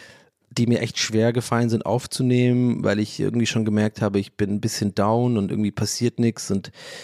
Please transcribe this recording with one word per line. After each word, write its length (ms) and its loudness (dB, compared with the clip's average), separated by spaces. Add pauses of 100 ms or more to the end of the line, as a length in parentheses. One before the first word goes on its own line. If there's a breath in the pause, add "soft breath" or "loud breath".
(500 loud breath)
die 180 2
mir 140 2
echt 160 -4
schwer 340 2
gefallen 380 0
sind 160 0
aufzunehmen, 1000 2
weil 160 2
ich 220 -4
irgendwie 240 0
schon 180 -2
gemerkt 380 0
habe, 180 2
ich 160 -6
bin 140 -2
ein 120 -2
bisschen 320 -2
down 440 2
und 120 0
irgendwie 220 0
passiert 480 -2
nix 320 0
und, 200 -4 (320 loud breath)